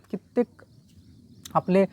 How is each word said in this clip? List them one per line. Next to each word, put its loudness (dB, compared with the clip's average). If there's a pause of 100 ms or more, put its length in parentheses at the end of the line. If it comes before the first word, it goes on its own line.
(120)
कित्येक -6 (1080)
आपले 2